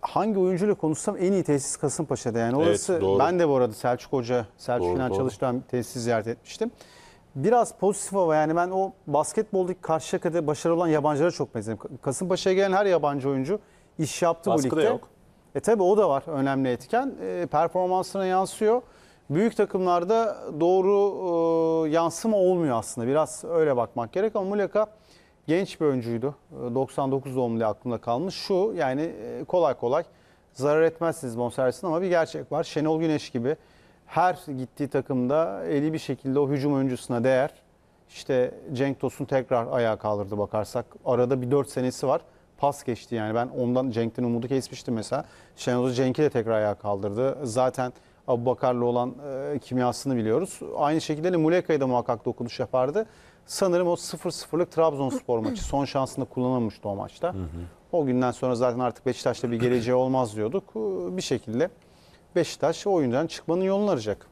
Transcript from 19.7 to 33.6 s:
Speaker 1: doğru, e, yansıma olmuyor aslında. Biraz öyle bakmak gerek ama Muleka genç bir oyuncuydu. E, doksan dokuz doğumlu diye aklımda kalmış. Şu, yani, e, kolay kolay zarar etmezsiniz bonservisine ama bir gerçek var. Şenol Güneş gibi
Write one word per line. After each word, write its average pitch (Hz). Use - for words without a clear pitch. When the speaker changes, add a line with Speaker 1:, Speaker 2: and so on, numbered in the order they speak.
Speaker 1:
doğru, 170
e, -
yansıma 165
olmuyor 175
aslında. 113
Biraz 147
öyle 160
bakmak 117
gerek 214
ama 190
Muleka 202
genç 175
bir 160
oyuncuydu. 123
E, 127
doksan 135
dokuz 135
doğumlu 120
diye 113
aklımda 110
kalmış. 135
Şu, 196
yani, 139
e, 120
kolay 160
kolay 135
zarar 147
etmezsiniz 160
bonservisine 123
ama 165
bir 196
gerçek 160
var. 156
Şenol 156
Güneş 156
gibi 127